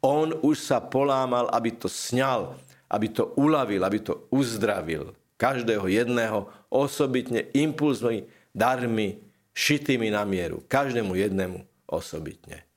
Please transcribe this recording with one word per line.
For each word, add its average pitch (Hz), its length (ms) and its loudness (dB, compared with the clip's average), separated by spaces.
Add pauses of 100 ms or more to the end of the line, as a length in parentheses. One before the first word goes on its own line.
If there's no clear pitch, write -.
On 151 240 4 (140)
už 151 160 2
sa 127 240 0
polámal, 131 640 2
aby 117 300 0
to 113 100 -2
sňal, 123 640 -2 (400)
aby 107 160 0
to - 300 -2
uľavil, 135 420 2
aby 98 220 0
to - 260 -6
uzdravil. 101 880 -2 (240)
Každého 113 500 0
jedného 110 560 2 (240)
osobitne, 127 880 0
impulzmi, 139 680 0 (260)
darmi, 113 640 0 (380)
šitými 135 580 2
na 104 140 0
mieru. 87 420 -2
Každému 120 480 0
jednému 95 400 0 (320)
osobitne. 80 880 -10